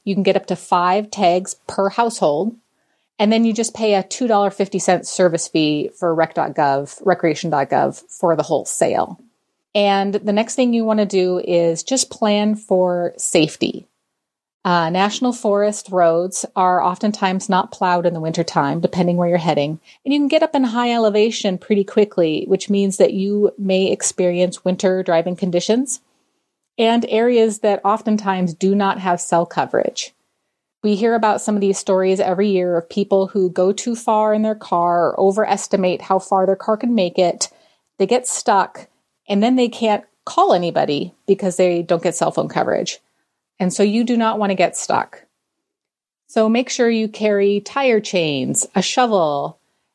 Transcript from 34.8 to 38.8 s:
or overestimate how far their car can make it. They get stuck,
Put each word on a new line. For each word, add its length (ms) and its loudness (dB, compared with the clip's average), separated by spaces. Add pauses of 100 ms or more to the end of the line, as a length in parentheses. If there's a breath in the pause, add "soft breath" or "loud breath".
or 100 -4
overestimate 840 0
how 180 0
far 260 0
their 120 0
car 180 -2
can 180 -2
make 240 0
it. 320 0 (500 soft breath)
They 60 0
get 220 0
stuck, 600 -2 (420)